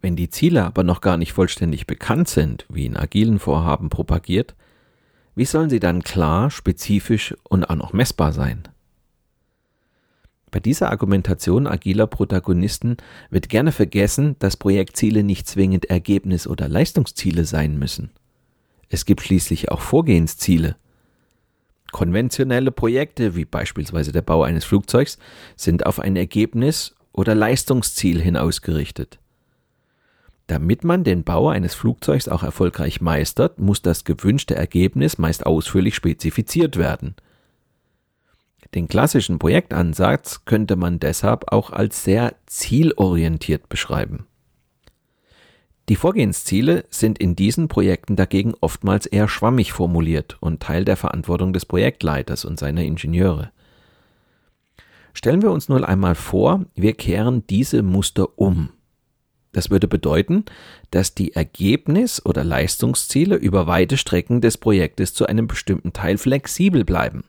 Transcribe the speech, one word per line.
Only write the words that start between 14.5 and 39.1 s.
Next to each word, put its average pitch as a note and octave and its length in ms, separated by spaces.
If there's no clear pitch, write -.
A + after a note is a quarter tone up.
Projektziele G#2 680
nicht G2+ 240
zwingend F#2+ 440
Ergebnis- F#2 560
oder D#2 220
Leistungsziele E2+ 760
sein D2+ 340
müssen. - 320
Es - 160
gibt - 160
schließlich - 500
auch - 100
Vorgehensziele. E2+ 960
Konventionelle B2 800
Projekte, A#2+ 680
wie E2+ 80
beispielsweise D#2 680
der E2 100
Bau D#2+ 200
eines D#2+ 220
Flugzeugs, - 540
sind - 300
auf - 140
ein F#2+ 160
Ergebnis- A2+ 800
oder G2+ 220
Leistungsziel A2 840
hin E2+ 160
ausgerichtet. - 840
Damit E2 360
man E3+ 220
den F2 200
Bau F2 260
eines F#2 240
Flugzeugs B2+ 520
auch - 160
erfolgreich D#2 600
meistert, E2 560
muss G2+ 240
das - 220
gewünschte - 500
Ergebnis - 640
meist E2 260
ausführlich F#2 500
spezifiziert A2 840
werden. - 380
Den E2+ 140
klassischen A2+ 500